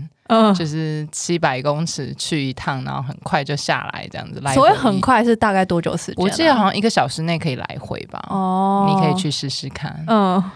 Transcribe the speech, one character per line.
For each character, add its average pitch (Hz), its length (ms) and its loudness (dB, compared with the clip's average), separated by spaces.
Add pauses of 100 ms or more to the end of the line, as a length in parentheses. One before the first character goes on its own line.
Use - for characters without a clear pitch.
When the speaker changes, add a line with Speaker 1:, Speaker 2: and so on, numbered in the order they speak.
(260)
Speaker 1:
嗯。 220 260 6
Speaker 2:
就 175 140 0
是 151 460 -4
七 - 260 -2
百 139 240 0
公 147 240 0
尺 139 300 -8
去 151 280 -2
一 131 80 -4
趟， 135 300 -6
然 135 100 -6
后 135 80 -6
很 131 220 -8
快 151 220 0
就 147 100 -4
下 143 380 -2
来 - 180 -12
这 - 80 -12
样 - 140 -12
子， - 80 -10
来 139 100 -2
回。 269 60 2
Speaker 1:
所 285 120 6
谓 427 60 6
很 202 260 2
快 233 240 4
是 233 120 4
大 220 160 2
概 190 120 2
多 175 160 0
久 - 160 -2
时 - 100 -8
间 - 100 -10
啊？ - 20 -4
Speaker 2:
我 180 100 2
记 - 140 0
得 320 100 6
好 226 120 4
像 190 120 2
一 - 40 -2
个 220 100 2
小 135 160 2
时 160 160 -6
内 165 160 -2
可 160 100 -4
以 131 60 -2
来 - 260 -10
回 - 180 -10 (120)
吧。 - 180 -10
Speaker 1:
哦。 190 600 2
Speaker 2:
你 196 120 4
可 170 80 4
以 - 60 2
去 180 160 -2
试 139 180 -4
试 135 200 -6
看。 151 400 -10
Speaker 1:
嗯， 196 340 4 (140)